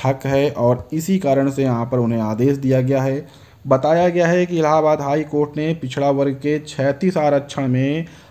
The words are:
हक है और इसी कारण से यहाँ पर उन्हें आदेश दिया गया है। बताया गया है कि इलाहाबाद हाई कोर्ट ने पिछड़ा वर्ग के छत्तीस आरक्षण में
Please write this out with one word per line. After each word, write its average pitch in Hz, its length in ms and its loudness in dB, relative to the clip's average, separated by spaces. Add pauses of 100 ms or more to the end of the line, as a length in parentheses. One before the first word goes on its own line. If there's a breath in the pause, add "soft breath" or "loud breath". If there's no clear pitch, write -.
हक 135 220 -2
है 139 260 2
और 120 400 0
इसी 160 260 -2
कारण 139 320 2
से 135 120 -2
यहाँ 120 240 0
पर 123 120 -2
उन्हें 117 220 0
आदेश 113 360 0
दिया 131 240 2
गया 131 220 0
है। 135 240 -4 (380 loud breath)
बताया 156 440 4
गया 175 180 2
है 180 200 2
कि 175 120 -4
इलाहाबाद 156 420 2
हाई 143 240 -2
कोर्ट 147 320 -2
ने 156 180 -2
पिछड़ा 139 360 -2
वर्ग 139 260 0
के 147 220 -2
छत्तीस 143 580 -2
आरक्षण 143 520 0
में 139 380 0 (240 loud breath)